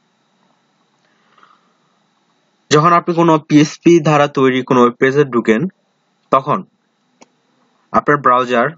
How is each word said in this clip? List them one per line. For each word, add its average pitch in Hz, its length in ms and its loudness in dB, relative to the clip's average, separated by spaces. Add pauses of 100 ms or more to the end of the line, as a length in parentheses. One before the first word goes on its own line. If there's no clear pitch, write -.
(2750)
যখন 156 220 2
আপনি 175 200 0
কোনো 165 260 2
পিএইচপি 156 600 2
দ্বারা 151 280 0
তৈরি 131 360 -2
কোনো 127 180 0
ওয়েব 120 120 2
পেজে 135 320 0
ঢুকেন, 120 360 -2 (720)
তখন 135 320 -2 (1300)
আপনার - 260 -2
ব্রাউজার, 123 500 0 (100)